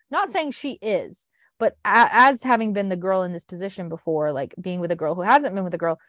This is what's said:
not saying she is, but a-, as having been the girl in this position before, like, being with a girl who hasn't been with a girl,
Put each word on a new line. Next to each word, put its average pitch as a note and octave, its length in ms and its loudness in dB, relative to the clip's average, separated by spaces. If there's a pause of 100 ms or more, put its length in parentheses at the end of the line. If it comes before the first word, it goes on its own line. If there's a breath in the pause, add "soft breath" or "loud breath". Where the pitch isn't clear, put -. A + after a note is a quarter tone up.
(100)
not F4+ 200 -2
saying D#4 220 -4
she - 280 -10
is, F#3 460 -4 (320)
but A3 160 0 (100)
a-, A3+ 260 6
as B3 320 6
having A3+ 300 0
been G3 160 -2
the F#3 80 -2
girl F#3 280 0
in F3+ 100 -6
this E3+ 100 -12
position F#3 460 -10
before, D#3 420 -2
like, C3+ 300 -6
being F3+ 180 -6
with F3 120 -2
a E3+ 40 -2
girl D#3+ 180 -2
who F3+ 60 -8
hasn't A3+ 340 2
been G3 100 -4
with F3 100 -6
a E3+ 40 -6
girl, E3 200 -2 (100)